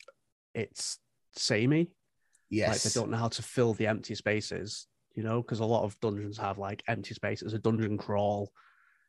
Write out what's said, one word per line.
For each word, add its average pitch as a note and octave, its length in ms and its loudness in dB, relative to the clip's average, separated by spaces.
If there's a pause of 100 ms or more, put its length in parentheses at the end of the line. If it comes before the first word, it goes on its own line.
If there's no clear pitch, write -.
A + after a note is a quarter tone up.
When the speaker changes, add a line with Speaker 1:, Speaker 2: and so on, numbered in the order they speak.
(560)
Speaker 1:
it's - 420 -6 (380)
samey. C#3 560 4 (580)
Speaker 2:
Yes. G#2+ 200 2
Speaker 1:
Like, G#2+ 120 2
they A#2 180 2
don't G#2+ 120 0
know A2+ 60 0
how A#2 100 2
to A2+ 160 -4
fill A#2 320 2
the A2 120 0
empty G#2 280 -2
spaces, G#2 720 -2 (260)
you A2+ 100 -6
know, A2+ 200 0
'cause A2+ 160 -2
a A2 60 2
lot A2 180 4
of G2+ 160 -4
dungeons G#2 400 -2
have, G2 180 -2
like, G2+ 300 -6
empty A2 260 -4
spaces, G#2+ 400 -4
a A2 60 -2
dungeon A2 380 2
crawl. G2+ 540 0 (580)